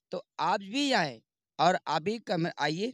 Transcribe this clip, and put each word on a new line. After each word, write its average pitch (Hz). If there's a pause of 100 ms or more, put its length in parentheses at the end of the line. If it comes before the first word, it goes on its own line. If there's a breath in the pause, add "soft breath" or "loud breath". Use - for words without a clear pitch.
(120)
तो - (140)
आप 175
भी 254
आएँ 151 (380)
और 175
आप 156
भी 214
कम-, 170
आइए 165